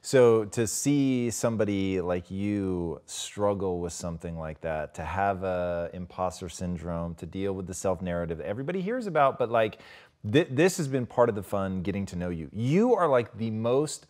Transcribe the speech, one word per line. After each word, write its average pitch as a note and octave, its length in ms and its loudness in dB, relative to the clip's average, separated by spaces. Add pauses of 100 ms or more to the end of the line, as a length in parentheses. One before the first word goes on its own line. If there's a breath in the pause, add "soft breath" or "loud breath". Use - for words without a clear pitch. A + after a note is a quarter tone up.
So A#2 440 6
to A2 220 0
see C3 640 2
somebody G2+ 720 0
like F2+ 280 -2
you F#2+ 760 -2
struggle G2 760 -2
with F2 140 -6
something E2+ 440 -8
like D#2 240 -8
that, D#2 340 -4
to E2 80 -8
have F#2+ 400 -2
a F2 500 -2
imposter F2+ 560 -6
syndrome, E2+ 640 -6
to F2 100 -14
deal F#2+ 280 -4
with F#2+ 120 -6
the F2+ 80 -8
self-narrative F2 680 -4
everybody C#3 400 -6
hears A3 260 -4
about, D3 320 2
but, A#2+ 100 0
like, A2+ 300 2 (500 loud breath)
thi-, D3 200 6
this D#3+ 280 4
has D3+ 120 -2
been C3 160 0
part A#2+ 240 4
of G#2 60 0
the G2+ 80 -6
fun F#2+ 380 -2
getting G2 260 -2
to F2 100 -8
know F2+ 120 -2
you. D#2+ 220 -6
You D#3+ 420 4
are, F3+ 140 4
like, A#2+ 300 2
the A2+ 140 -2
most A#2+ 580 0